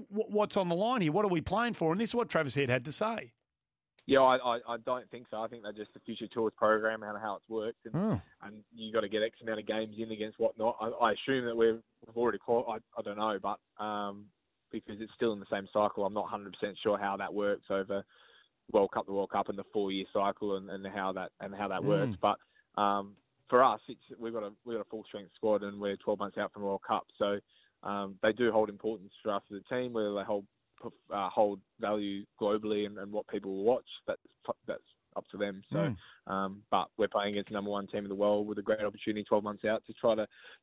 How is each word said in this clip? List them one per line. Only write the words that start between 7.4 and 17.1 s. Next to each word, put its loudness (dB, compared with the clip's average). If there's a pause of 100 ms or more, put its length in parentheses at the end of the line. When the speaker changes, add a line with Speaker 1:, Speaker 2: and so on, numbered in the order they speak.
Speaker 2:
worked, -6
and, -6
Speaker 3:
Oh. 0 (220)
Speaker 2:
and -16 (120)
you -10
gotta 0
get 0
X -2
amount -4
of -10
games -4
in -6
against -6
whatnot. 0
I, -2
I 2
assume 0
that -2
we're, 6 (320)
we've -12
already 2
qual-, 2
I, -4 (200)
I -6
don't -6
know, 0
but, -4 (240)
um, -6 (440)
because -10
it's -10
still 0
in -6
the -14
same -4
cycle, 2
I'm 0
not -2
hundred -8
percent -4
sure 2
how -2